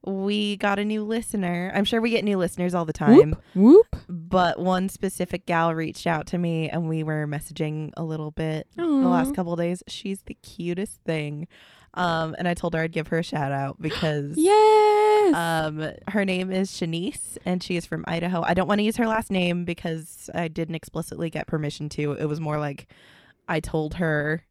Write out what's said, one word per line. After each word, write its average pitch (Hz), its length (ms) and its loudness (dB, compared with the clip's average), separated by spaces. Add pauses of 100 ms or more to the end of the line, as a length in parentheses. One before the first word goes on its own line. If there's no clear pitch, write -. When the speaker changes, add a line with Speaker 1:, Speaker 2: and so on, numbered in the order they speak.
Speaker 1:
We 202 540 -2
got 202 200 0
a 208 60 0
new 214 180 -2
listener. 190 720 -2
I'm 196 100 2
sure 226 160 0
we 233 100 0
get 220 140 0
new 202 140 2
listeners 180 340 0
all 175 120 0
the 156 100 -2 (100)
Speaker 2:
Whoop, 240 200 12
Speaker 1:
time. 156 120 0 (200)
Speaker 2:
whoop. 277 400 10 (120)
Speaker 1:
But 175 520 0
one 185 280 0
specific - 560 -6
gal 165 300 0
reached 160 320 -6
out 160 220 -2
to 180 100 -2
me, 165 320 -2
and 165 180 -4
we 160 140 -2
were 151 240 -4
messaging 151 720 -6
a 165 80 -6
little 156 260 -8
bit 156 460 -6
the 339 100 -6
last 269 440 2
Speaker 2:
Aw. 285 40 -6
Speaker 1:
couple 175 220 -4
days. 175 320 -2
She's 196 340 -8
the - 120 -16
cutest 175 680 -8
thing. 151 440 -4 (460)
Um, 165 440 -2
and 180 80 -2
I 175 80 2
told 170 200 -4
her 160 60 0
I'd 165 120 -2
give 156 160 -4
her 165 100 0
a 165 60 0
shout 139 260 -4
out 139 320 -4
<gasps> - 0 -
because 147 540 -2
Speaker 2:
Yes. 427 1000 6
Speaker 1:
um, 156 560 0 (180)
her 202 160 0
name 185 280 -2
is 190 180 0
Shanice, 170 760 -6
and 180 180 0
she 180 140 -4
is 170 100 -4
from 165 200 -6
Idaho. 170 360 -2
I - 120 0
don't 180 140 0
wanna 208 140 2
use 214 160 0
her 233 80 2
last 220 260 -2
name 175 320 0
because 165 680 -8
I 170 140 -4
didn't 160 280 -6
explicitly - 520 -8
get 156 200 -8
permission 151 420 -6
to. 147 220 -4
It 151 140 -6
was 151 140 -4
more 151 180 -4
like 143 280 -8 (640)
I 160 120 -2
told 156 340 -4
her 151 560 -2